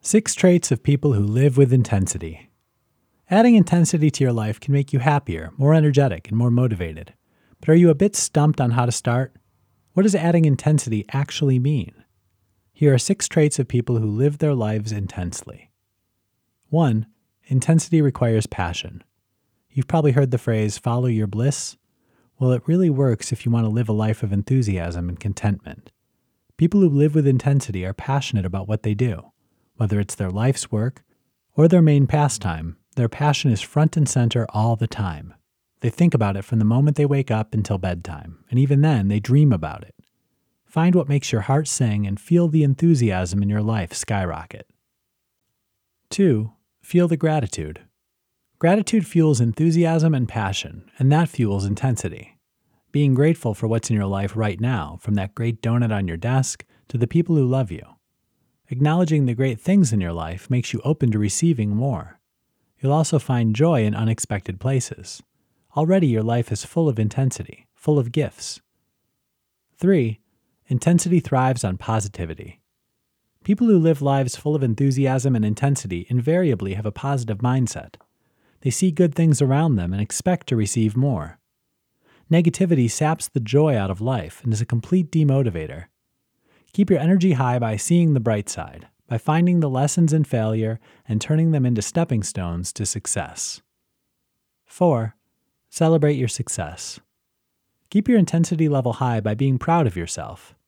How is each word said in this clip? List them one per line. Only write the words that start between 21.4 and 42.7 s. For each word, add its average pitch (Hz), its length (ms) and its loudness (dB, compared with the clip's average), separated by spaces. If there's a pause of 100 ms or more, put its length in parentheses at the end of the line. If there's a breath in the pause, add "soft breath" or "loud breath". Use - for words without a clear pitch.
Well, 127 140 2
it 120 120 -4
really 175 240 2
works 131 440 0
if - 120 -8
you 120 60 0
want 117 140 2
to 107 40 0
live 110 200 -2
a - 20 0
life 107 320 0
of 101 80 -4
enthusiasm 92 760 -2
and 87 100 -10
contentment. 95 720 -6 (640)
People 170 240 2
who 190 80 6
live 147 260 2
with 151 140 2
intensity 131 580 0
are 95 80 -6
passionate 131 520 -4
about 95 240 -6
what 107 140 -2
they 104 120 -2
do. 113 380 -4 (460)
Whether 104 200 0
it's 101 160 -4
their 95 160 -4
life's 117 400 -2
work 117 320 -4 (500)
or 156 140 4
their 170 160 6
main 143 240 4
pastime, 85 680 -4 (180)
their 120 120 0
passion 147 440 0
is 107 100 0
front - 340 0
and 151 140 2
center 120 400 0
all 113 260 0
the 110 120 -2
time. 87 480 -8 (460)
They 117 100 -2
think 170 240 2
about 104 200 2
it 98 80 -8
from - 140 -2
the 107 80 2
moment 135 320 2
they 147 80 2
wake 139 240 -2
up 110 240 -2
until 107 240 -2
bedtime, 85 720 -8
and 120 80 0
even 139 240 4
then, 131 260 2
they 104 120 0
dream 135 340 4
about 78 300 -6
it. - 100 -20 (720)
Find 170 300 2
what 165 120 2
makes 143 240 -2
your 110 100 0
heart 143 260 0
sing 104 400 -2
and 101 120 -6
feel 170 280 2
the 156 160 2
enthusiasm 113 800 2